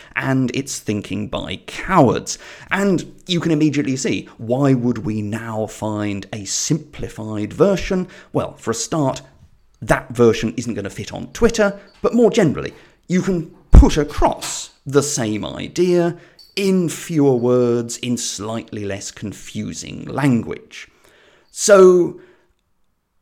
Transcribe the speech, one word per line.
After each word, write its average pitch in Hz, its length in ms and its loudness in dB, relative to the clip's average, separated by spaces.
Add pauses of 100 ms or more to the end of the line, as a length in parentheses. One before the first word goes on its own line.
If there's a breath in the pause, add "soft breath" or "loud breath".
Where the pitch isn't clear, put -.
(180 loud breath)
and 131 360 0
its - 260 -8
thinking 104 500 -6
by 92 360 -8
cowards." - 720 2 (320 loud breath)
And 190 360 0 (200)
you 180 140 -2
can 165 140 0
immediately 143 420 0
see, 127 320 -4 (100)
why 131 360 0
would 117 320 -2
we 110 160 -4
now 110 460 -6
find 104 640 -6
a 107 100 -10
simplified 107 1120 -6
version? 185 560 0 (240 loud breath)
Well, - 240 -4
for - 140 -6
a 110 40 -4
start, 143 460 -2 (600)
that 127 320 -4
version 113 440 2
isn't 117 160 -8
gonna 98 160 -8
fit - 240 -12
on 92 140 -12
Twitter, 202 520 0 (220 loud breath)
but - 120 -2
more 233 180 4
generally, 117 420 0 (340 loud breath)
you 180 140 0
can 180 300 -4 (200)
put - 240 10
across - 760 -2 (140)
the 139 180 4
same 107 420 -4
idea 170 720 0 (380 loud breath)
in 190 320 2
fewer 143 480 0
words, 120 640 0
in 123 180 -4
slightly 110 720 -8
less 98 260 -8
confusing - 920 -12
language. - 840 -4 (640 soft breath)
So, 185 680 6 (1000 loud breath)